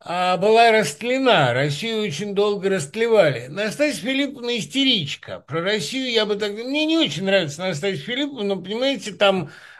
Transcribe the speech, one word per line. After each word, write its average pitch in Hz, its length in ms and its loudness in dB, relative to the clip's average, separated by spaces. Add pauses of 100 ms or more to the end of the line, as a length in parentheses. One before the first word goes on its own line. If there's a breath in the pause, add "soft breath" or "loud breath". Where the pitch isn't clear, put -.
а, 180 360 0
была 220 340 6
растлена. 220 840 2
Россию 151 500 -2
очень 202 320 -6
долго 202 360 0
растлевали. 170 760 2
Настасья 214 520 -2
Филипповна 240 560 -4
истеричка. 180 840 -2
Про 165 220 -6
Россию 233 500 -4
я 220 120 2
бы 208 120 -2
так, 208 160 -4
мне 269 340 -2
не 320 100 2
очень 190 280 0
нравится 185 380 0
Настасья 185 380 -4
Филипповна, 247 540 -4
но, 175 80 -6
понимаете, 214 500 -4
там 190 380 2 (300 loud breath)